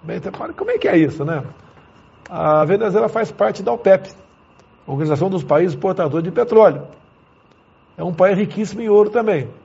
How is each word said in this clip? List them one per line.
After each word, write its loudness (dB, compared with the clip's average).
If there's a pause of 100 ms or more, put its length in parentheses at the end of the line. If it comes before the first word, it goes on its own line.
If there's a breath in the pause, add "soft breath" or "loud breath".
Bem, -10
então, -10 (240)
como -6
é -2
que -2
é 2
isso, 2
né? -6 (840 soft breath)
A 2
Venezuela 0
faz -4
parte -2
da -2
opep, 2 (800)
Organização -2
dos -4
Países 2
Exportadores -2
de -6
Petróleo. 4 (1120)
É -10
um -4
país 4
riquíssimo -4
em -6
ouro 6
também. -2 (160)